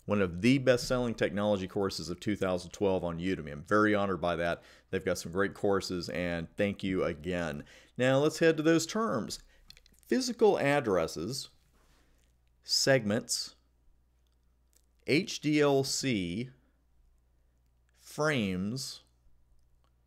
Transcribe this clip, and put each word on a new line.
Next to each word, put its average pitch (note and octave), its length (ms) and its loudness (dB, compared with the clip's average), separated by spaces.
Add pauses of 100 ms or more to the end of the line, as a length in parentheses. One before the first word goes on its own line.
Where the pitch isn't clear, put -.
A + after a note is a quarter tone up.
one G#2 160 0
of F2 180 -2
the B2 180 6
best-selling B2 560 0
technology G2+ 520 0
courses F#2 420 -4
of E2+ 120 -8
two G#2 160 -2
thousand F2+ 340 -2
twelve F#2+ 340 0
on E2+ 140 -4
Udemy. E2 340 -4
I'm D2 160 -12
very G#2+ 240 4
honored G2 280 0
by F2 160 0
that. E2+ 260 -2 (280)
They've F#2+ 140 -2
got F2+ 140 0
some - 140 -10
great G2 200 0
courses, F#2+ 560 -2
and E2+ 380 -4 (100)
thank G2+ 280 -2
you F#2 180 0
again. D#2 640 -4 (340)
Now C3 200 2
let's D#3 200 0
head E3 180 4
to D3+ 60 -2
those D#3+ 240 4
terms. G#3+ 540 -4 (680)
Physical A#3+ 540 2
addresses, A2 880 0 (1120)
segments, - 960 0 (1500)
H C#3 320 0
D D3+ 200 2
L C#3+ 220 4
C, A#2 680 -4 (1500)
frames, A#2+ 1040 -2 (1080)